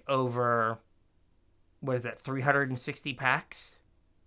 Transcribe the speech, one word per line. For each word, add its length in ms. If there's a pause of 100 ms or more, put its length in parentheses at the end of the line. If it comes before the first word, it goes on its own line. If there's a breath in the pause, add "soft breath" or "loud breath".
over, 720 (1000)
what 180
is 60
that, 160
three 220
hundred 280
and 100
sixty 340
packs? 640 (500)